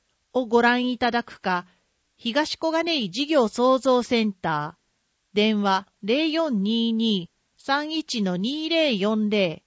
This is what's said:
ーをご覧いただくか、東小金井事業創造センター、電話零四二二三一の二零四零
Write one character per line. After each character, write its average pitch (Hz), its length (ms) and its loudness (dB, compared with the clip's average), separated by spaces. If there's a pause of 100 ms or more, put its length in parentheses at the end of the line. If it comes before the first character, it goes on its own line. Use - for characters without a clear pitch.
(340)
ー - 20 -4
を 254 100 0
ご 233 160 4
覧 247 260 2
い 247 100 -4
た 233 140 0
だ 233 100 0
く - 160 -20
か、 180 260 -4 (520)
東 285 400 -2
小 320 160 -2
金 330 240 0
井 226 120 -2
事 226 180 -4
業 285 200 4
創 254 320 2
造 254 240 2
セ 226 220 0
ン 214 80 -2
タ 156 440 -4 (560)
ー、 - 40 -12
電 214 260 2
話 196 240 0 (160)
零 277 260 0
四 302 320 0
二 226 320 0
二 220 380 0 (260)
三 294 360 -4
一 302 300 -4
の 185 140 0
二 285 320 -4
零 320 280 2
四 214 340 0
零 196 360 0